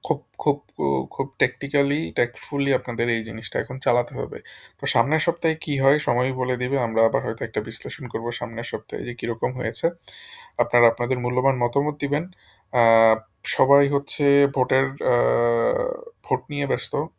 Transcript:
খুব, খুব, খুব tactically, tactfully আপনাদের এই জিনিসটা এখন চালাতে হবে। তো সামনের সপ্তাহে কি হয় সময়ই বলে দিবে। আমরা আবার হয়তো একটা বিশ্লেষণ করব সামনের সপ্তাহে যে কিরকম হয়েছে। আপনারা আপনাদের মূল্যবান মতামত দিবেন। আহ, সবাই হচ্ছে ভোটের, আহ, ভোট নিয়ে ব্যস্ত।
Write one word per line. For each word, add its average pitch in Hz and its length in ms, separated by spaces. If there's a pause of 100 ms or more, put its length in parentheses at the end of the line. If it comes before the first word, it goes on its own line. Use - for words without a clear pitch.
খুব, 147 200 (140)
খুব, 143 240 (480)
খুব - 280
tactically, 143 760
tactfully 135 600
আপনাদের 120 340
এই 113 160
জিনিসটা 113 360
এখন 131 180
চালাতে 123 360
হবে। 127 240 (400)
তো 143 80
সামনের 135 320
সপ্তাহে 160 360
কি 147 240
হয় 135 200
সময়ই 127 340
বলে 127 240
দিবে। 127 220
আমরা 113 260
আবার 117 180
হয়তো 117 220
একটা 110 160
বিশ্লেষণ 113 480
করব 117 220
সামনের 117 340
সপ্তাহে - 400
যে 120 100
কিরকম 120 380
হয়েছে। 120 380 (680)
আপনারা 120 300
আপনাদের 123 300
মূল্যবান 127 380
মতামত 143 440
দিবেন। 151 240 (480)
আহ, 113 460 (260)
সবাই 139 440
হচ্ছে 143 580
ভোটের, 135 380
আহ, 120 1300 (140)
ভোট 135 160 (100)
নিয়ে 143 160
ব্যস্ত। 135 380 (140)